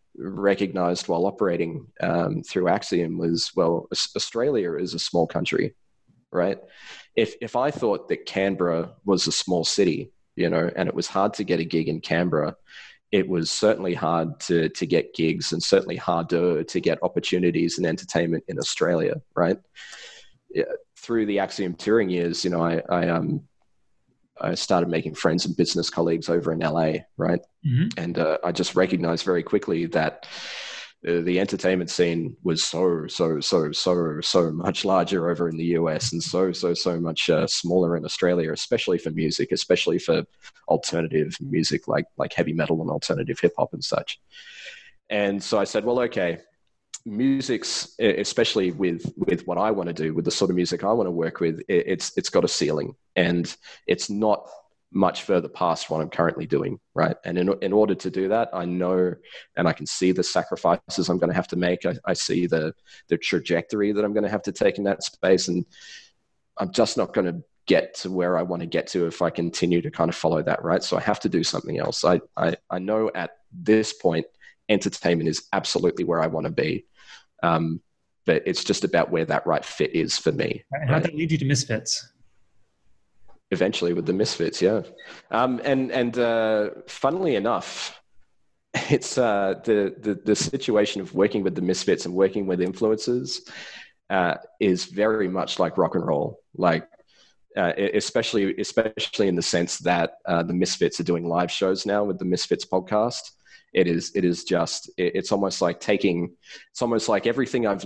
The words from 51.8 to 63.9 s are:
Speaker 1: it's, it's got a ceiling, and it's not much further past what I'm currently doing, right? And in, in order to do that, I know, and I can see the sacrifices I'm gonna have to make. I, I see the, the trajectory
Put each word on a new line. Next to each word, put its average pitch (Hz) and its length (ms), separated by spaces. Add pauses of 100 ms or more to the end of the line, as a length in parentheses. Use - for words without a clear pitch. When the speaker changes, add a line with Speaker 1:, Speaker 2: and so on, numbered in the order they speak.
Speaker 1:
it's, - 320
it's - 120
got - 160
a - 20
ceiling, - 480 (200)
and 87 400 (320)
it's 90 220
not 104 380 (480)
much 98 280
further 87 260
past 85 400
what 80 120
I'm 76 80
currently - 360
doing, - 340 (140)
right? - 320
And 87 120
in, 92 160 (100)
in 95 100
order 101 220
to 90 160
do 95 180
that, 113 240
I 87 120
know, 90 500 (420)
and 90 100
I 78 60
can 76 140
see 92 240
the 90 120
sacrifices 85 840
I'm 90 80
gonna 87 160
have 92 140
to - 80
make. 87 300
I, 85 100 (100)
I 90 80
see 90 320
the, 80 300 (340)
the 82 80
trajectory 95 760